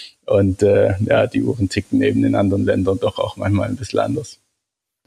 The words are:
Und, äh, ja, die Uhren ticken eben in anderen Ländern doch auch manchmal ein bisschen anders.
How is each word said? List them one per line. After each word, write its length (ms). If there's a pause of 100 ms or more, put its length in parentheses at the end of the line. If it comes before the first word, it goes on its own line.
(260)
Und, 360
äh, 340 (100)
ja, 200
die 160
Uhren 280
ticken 320
eben 240
in 100
anderen 300
Ländern 340
doch 180
auch 200
manchmal 320
ein 80
bisschen 220
anders. 400 (680)